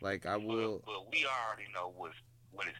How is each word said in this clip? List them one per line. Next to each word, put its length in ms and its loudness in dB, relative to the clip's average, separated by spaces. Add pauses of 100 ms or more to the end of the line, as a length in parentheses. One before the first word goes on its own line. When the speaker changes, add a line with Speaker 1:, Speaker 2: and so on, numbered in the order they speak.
Speaker 1:
Like, 240 2
I 200 4
Speaker 2:
But, 0 -
Speaker 1:
will 400 2
Speaker 2:
but 240 -8
we 160 4
already 480 0
know 220 -2
what's, 220 -8 (340)
what 160 -2
it's 120 -6